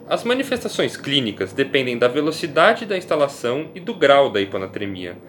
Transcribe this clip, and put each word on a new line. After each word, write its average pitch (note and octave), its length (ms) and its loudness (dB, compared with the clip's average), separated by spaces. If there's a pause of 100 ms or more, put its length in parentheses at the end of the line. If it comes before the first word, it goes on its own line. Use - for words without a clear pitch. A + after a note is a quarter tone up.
As - 200 -4
manifestações A#3+ 720 -2
clínicas A#2 560 -2
dependem C3 440 0
da A#2+ 120 4
velocidade D#3 760 2
da G3 120 -4
instalação D3 760 -2
e F#3+ 60 -14
do F3 160 -8
grau C#3 340 6
da G2+ 120 0
hiponatremia. G2 760 -6 (120)